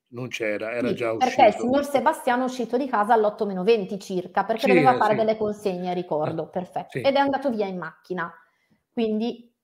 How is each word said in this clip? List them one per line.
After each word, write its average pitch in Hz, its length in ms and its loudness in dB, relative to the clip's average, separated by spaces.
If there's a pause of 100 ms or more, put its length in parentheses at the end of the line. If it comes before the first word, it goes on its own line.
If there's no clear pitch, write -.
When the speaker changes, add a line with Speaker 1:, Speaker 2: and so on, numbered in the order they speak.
(140)
Speaker 1:
non 120 160 -10
c'era, 107 420 -4
era 120 160 -2
Speaker 2:
Sì, 202 80 0
Speaker 1:
già 113 160 -2
Speaker 2:
perché 240 340 2
il 320 80 8
Speaker 1:
uscito. - 100 -6
Speaker 2:
signor 277 220 0
Sebastiano 254 560 0
è 262 40 -2
uscito 247 320 -4
di 269 100 -2
casa 220 260 2
all'otto 214 320 2
meno 185 180 -4
venti 202 360 2
circa, 190 460 -4
perché 226 180 -2
Speaker 1:
Sì, 277 100 4
Speaker 2:
doveva 165 220 6
Speaker 1:
eh, - 20 0
Speaker 2:
fare 214 160 4
Speaker 1:
sì. 220 60 2
Speaker 2:
delle 220 180 0
consegne, 185 560 -4
ricordo, 160 540 -2
Speaker 1:
Eh, - 20 -20
Speaker 2:
perfetto. - 480 -8
Speaker 1:
sì. 127 40 -2
Speaker 2:
Ed 269 140 2
è 277 40 4
andato 277 320 0
via 208 160 -2
in 185 100 -8
macchina, 170 560 -8 (580)
quindi 226 600 -4 (100)